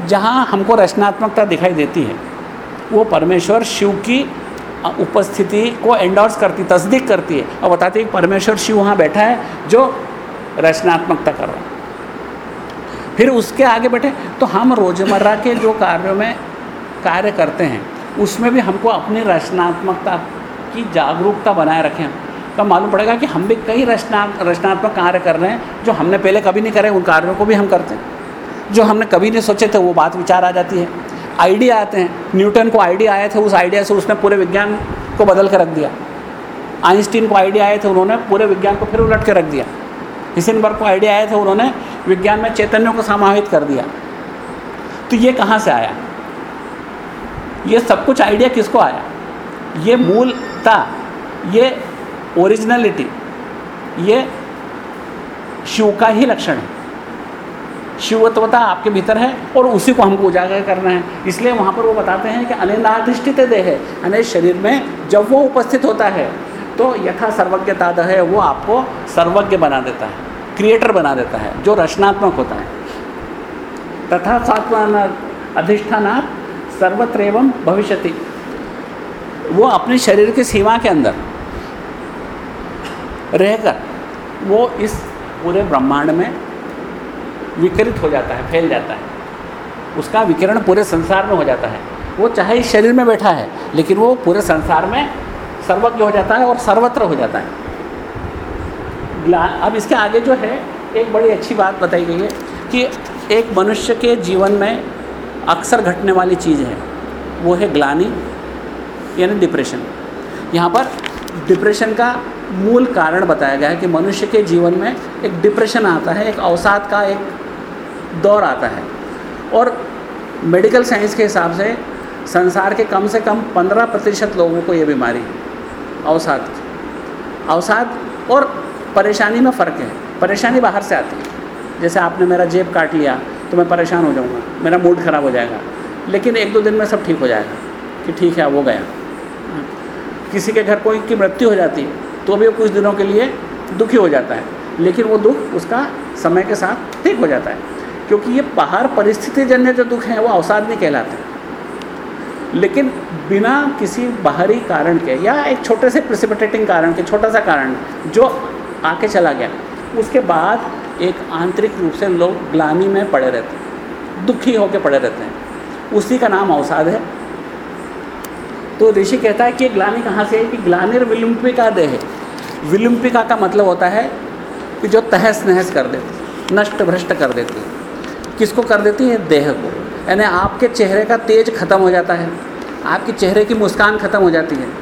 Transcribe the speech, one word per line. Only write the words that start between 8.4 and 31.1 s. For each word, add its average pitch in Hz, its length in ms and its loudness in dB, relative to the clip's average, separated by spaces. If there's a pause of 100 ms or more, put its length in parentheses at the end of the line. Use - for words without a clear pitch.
शिव 220 220 0
वहाँ 202 180 4
बैठा 175 240 4
है 220 480 0
जो 254 260 6 (640)
रचनात्मकता 160 720 2
कर - 120 -6
रहा - 120 -6
है। - 180 -12 (1400)
फिर 240 140 6
उसके 254 340 2
आगे 233 240 4
बैठे 247 240 0 (280)
तो 254 60 4
हम 240 280 4
रोज़मर्रा 196 640 2
के 240 180 0
जो 220 180 2
कार्यों 185 420 0
में 220 200 -2 (680)
कार्य 190 280 0
करते 170 320 0
हैं, 117 160 -2 (380)
उसमें 226 360 0
भी 254 60 4
हमको 196 280 0
अपनी 214 320 0
रचनात्मकता 185 960 0 (580)
की 233 180 -6
जागरूकता 170 600 2
बनाए 160 300 2
रखें। 151 260 -2 (480)
तब 208 100 2
मालूम 190 240 2
पड़ेगा 214 260 2
कि 240 100 -2
हम - 200 -2
भी 220 100 2
कई 226 280 0
रचना-, 214 580 0
रचनात्मक 185 500 0
कार्य 180 260 2
कर 175 180 2
रहे 180 140 0
हैं - 340 -8
जो 220 80 2
हमने 185 260 2
पहले 190 220 4
कभी 190 200 2
नहीं 220 120 0
करे, 208 160 4
उन 196 140 2
कार्यों 170 320 4
को 202 100 0
भी 214 100 4
हम 202 120 2
करते 190 280 0
हैं। - 200 -10 (580)
जो 220 100 6
हमने 214 240 2
कभी 196 240 4
नहीं 226 100 2
सोचे 214 280 2
थे 208 100 4
वो 180 160 4
बात 165 220 4
विचार 180 280 4
आ 180 60 4
जाती 180 280 0
है, 175 100 0 (520)